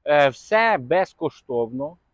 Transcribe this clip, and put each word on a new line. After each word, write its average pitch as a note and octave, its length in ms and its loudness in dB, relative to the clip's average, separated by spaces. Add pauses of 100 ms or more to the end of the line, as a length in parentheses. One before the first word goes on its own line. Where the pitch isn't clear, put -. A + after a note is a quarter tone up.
Е, D3 240 4
все G#3+ 500 0
безкоштовно. C3+ 1160 -4 (180)